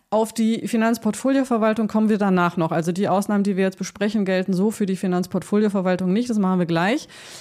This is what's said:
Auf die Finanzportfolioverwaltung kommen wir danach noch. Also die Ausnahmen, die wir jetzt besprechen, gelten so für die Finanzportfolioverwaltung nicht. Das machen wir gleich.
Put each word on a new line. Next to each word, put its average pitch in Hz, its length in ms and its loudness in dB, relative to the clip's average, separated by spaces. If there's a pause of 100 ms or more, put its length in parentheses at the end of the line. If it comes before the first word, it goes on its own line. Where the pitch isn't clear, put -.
(100)
Auf 220 240 0
die 226 340 0
Finanzportfolioverwaltung 226 1200 0
kommen 220 220 2
wir 214 80 2
danach 185 400 2
noch. 160 120 0
Also 165 220 0
die 185 160 -2
Ausnahmen, 202 360 0
die 196 120 0
wir 190 80 2
jetzt 190 140 -2
besprechen, 202 480 -2
gelten 185 260 0
so 190 180 2
für 214 140 -4
die 190 120 -2
Finanzportfolioverwaltung 185 1160 0
nicht. 240 160 0
Das 220 100 0
machen 185 200 2
wir 175 80 2
gleich. 175 420 0 (320)